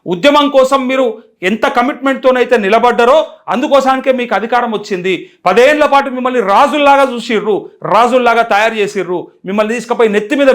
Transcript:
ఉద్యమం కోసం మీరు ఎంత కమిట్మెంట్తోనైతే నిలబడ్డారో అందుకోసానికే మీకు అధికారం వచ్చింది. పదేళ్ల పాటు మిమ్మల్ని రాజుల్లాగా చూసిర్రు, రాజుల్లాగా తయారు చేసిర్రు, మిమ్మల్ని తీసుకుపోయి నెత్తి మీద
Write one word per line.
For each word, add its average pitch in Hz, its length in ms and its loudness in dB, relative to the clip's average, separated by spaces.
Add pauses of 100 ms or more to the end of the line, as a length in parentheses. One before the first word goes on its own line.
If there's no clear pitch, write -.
ఉద్యమం 277 420 2
కోసం 262 400 2
మీరు 262 340 -4 (200)
ఎంత 220 240 -2
కమిట్మెంట్తోనైతే 254 880 0
నిలబడ్డారో 233 720 2 (220)
అందుకోసానికే 262 640 0
మీకు 240 220 -4
అధికారం 233 360 -2
వచ్చింది. 190 600 -6 (160)
పదేళ్ల 262 400 4
పాటు 277 240 0
మిమ్మల్ని 254 300 -4
రాజుల్లాగా 269 720 2
చూసిర్రు, 220 580 -4 (120)
రాజుల్లాగా 233 600 2
తయారు 220 320 0
చేసిర్రు, 185 540 -6 (180)
మిమ్మల్ని 214 280 -2
తీసుకుపోయి 233 340 -2
నెత్తి 208 280 -2
మీద 277 180 0